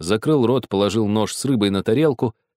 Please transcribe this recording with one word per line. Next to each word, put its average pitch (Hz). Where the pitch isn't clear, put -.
закрыл 110
рот, 123
положил 101
нож 104
с -
рыбой 110
на 98
тарелку, 131